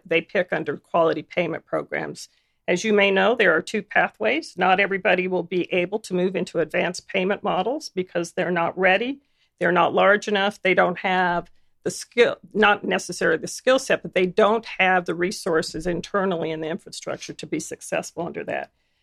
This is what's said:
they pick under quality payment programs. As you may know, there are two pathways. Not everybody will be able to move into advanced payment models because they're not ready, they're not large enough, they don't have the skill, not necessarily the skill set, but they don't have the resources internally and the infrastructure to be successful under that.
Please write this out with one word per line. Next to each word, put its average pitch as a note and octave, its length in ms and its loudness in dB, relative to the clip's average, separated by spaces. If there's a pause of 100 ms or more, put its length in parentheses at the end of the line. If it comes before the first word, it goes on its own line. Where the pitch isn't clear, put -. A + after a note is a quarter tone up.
they E3 160 0
pick F3+ 320 -2
under D#3 240 -4
quality D#3+ 460 0
payment D#3+ 420 -4
programs. D3+ 640 -6 (380)
As F3+ 160 0
you A3 100 2
may G3 160 6
know, F#3+ 240 4
there G3 220 4
are D#3+ 60 2
two G#3 200 -6
pathways. A3 760 -2
Not F#3 240 2
everybody F#3 480 0
will F3+ 160 -2
be F3 200 -2 (100)
able F3+ 260 -2
to - 140 -12
move F#3 220 0
into F3+ 240 -4
advanced E3+ 480 -2
payment F#3+ 360 -2
models G3+ 460 -2
because F3+ 420 -6
they're E3+ 200 -2
not E3+ 260 -2
ready, G3+ 420 2 (400)
they're F3 120 2
not E3+ 240 4
large G3 320 4
enough, G#3 340 -2
they F#3 140 2
don't F3+ 240 2
have F3+ 500 0 (340)
the - 80 -2
skill, - 460 0 (160)
not G#3 300 4
necessarily F3 560 -2
the E3+ 80 -10
skill C4 320 0
set, - 240 -2
but E3 100 -10
they F#3 140 2
don't A3 380 2 (120)
have F#3 280 2
the F3 100 -4
resources E3+ 720 -2
internally F3 640 -2
and D#3+ 120 -6
the D#3 60 -6
infrastructure - 640 -10
to - 140 -14
be D3+ 120 -4
successful - 680 -8
under E2+ 160 -8
that. - 280 -6 (320)